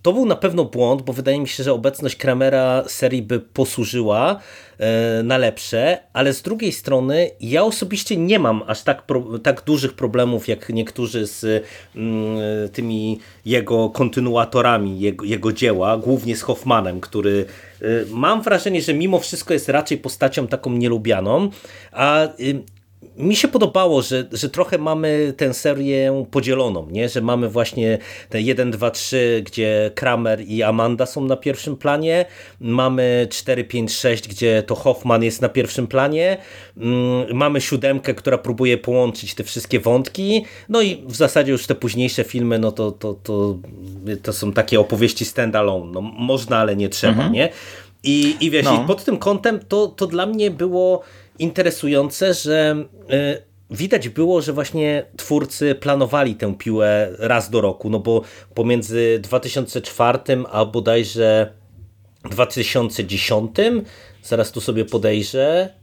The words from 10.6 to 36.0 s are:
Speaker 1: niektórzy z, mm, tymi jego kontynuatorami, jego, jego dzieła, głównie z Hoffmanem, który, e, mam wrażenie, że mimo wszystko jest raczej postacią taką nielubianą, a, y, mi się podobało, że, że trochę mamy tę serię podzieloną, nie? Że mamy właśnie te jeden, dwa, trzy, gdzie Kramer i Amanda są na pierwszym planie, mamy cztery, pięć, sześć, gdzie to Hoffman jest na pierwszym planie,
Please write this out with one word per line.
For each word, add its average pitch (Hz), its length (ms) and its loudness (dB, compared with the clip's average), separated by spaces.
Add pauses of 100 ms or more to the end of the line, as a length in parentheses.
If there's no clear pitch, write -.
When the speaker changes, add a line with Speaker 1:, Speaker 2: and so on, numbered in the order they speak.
Speaker 1:
niektórzy 113 580 -4
z, 110 380 -2 (300)
mm, 110 760 -2
tymi 110 500 -4 (260)
jego 113 440 2
kontynuatorami, 117 1080 2
jego, 101 260 -2
jego 107 280 -2
dzieła, 110 440 2
głównie 117 380 -2
z 107 60 -8
Hoffmanem, 104 600 0
który, 101 440 -2 (360)
e, 101 40 -10 (260)
mam 165 300 0
wrażenie, 190 400 0
że 160 120 -2
mimo 175 260 2
wszystko - 340 -4
jest 147 160 -2
raczej 147 280 0
postacią 131 500 -2
taką 127 240 -4
nielubianą, 117 800 2 (420)
a, 147 340 2 (140)
y, 135 240 -4 (540)
mi 175 180 2
się 262 120 2
podobało, 180 540 4
że, 127 300 -4
że 117 180 -6
trochę 175 280 0
mamy 151 600 0
tę 131 160 0
serię 135 800 0
podzieloną, 120 600 0
nie? 113 180 -2
Że 123 120 -4
mamy 120 280 0
właśnie 113 480 0 (320)
te 110 120 -2
jeden, 123 300 0
dwa, 113 200 -2
trzy, 120 540 0
gdzie 107 500 0
Kramer 117 520 0
i 110 160 0
Amanda 113 420 2
są 135 200 -6
na 131 120 2
pierwszym 139 400 -4
planie, 156 480 0 (340)
mamy 123 720 2
cztery, 123 320 -2
pięć, 117 300 -4
sześć, 117 340 0
gdzie 110 360 2
to - 120 -2
Hoffman 120 480 2
jest 113 180 -2
na 123 80 0
pierwszym 123 380 -2
planie, 151 500 2 (400)